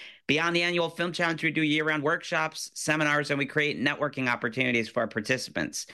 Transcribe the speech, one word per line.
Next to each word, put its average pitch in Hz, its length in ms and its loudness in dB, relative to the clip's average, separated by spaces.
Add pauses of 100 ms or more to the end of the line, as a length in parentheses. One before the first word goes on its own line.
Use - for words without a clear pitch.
(260)
Beyond 165 280 2
the 170 80 2
annual 175 280 2
Film 175 220 -4
Challenge, 165 300 0
we 160 80 2
do 160 120 0
year-round 156 420 2
workshops, 160 720 -2
seminars, 147 560 2
and 139 80 0
we 139 80 0
create 147 340 0
networking 139 480 0
opportunities 120 600 0
for - 120 -2
our 113 80 0
participants. - 840 -2